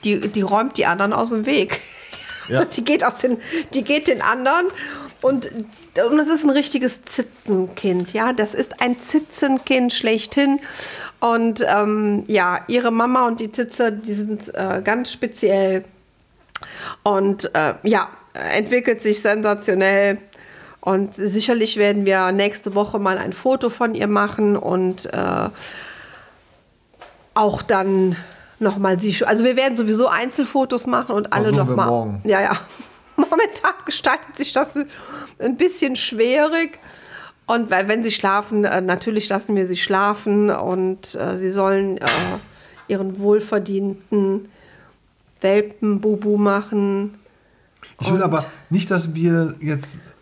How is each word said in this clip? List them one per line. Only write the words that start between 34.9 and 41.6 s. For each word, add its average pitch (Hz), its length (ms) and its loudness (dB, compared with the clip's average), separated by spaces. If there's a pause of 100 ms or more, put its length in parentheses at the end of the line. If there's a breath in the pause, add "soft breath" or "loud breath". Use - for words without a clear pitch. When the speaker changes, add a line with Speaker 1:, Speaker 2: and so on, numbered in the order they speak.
Speaker 1:
ein 240 180 -2
bisschen 330 380 2
schwierig. 302 840 0 (680 loud breath)
Und 233 260 0
weil, 190 160 2
wenn 226 160 0
sie 226 80 0
schlafen, 208 520 0
äh, 190 160 2
natürlich 190 480 -2
lassen 202 280 -2
wir 190 120 2
sie 180 100 -2
schlafen 202 760 2
und, 185 640 -2
äh, 185 220 -4
sie 185 140 -2
sollen, 196 460 0